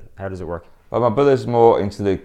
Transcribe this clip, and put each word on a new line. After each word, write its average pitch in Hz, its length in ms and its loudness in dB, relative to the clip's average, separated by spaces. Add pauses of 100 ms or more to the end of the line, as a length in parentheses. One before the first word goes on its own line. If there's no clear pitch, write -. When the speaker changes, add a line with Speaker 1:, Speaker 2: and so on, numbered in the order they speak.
(160)
Speaker 1:
how 98 120 -12
does 92 140 -10
it 82 60 -10
work? 85 180 -10 (240)
Speaker 2:
Well, 113 120 -4
my 120 80 2
brother's 131 360 0
more 117 340 4
into 101 240 -6
the, 95 220 -2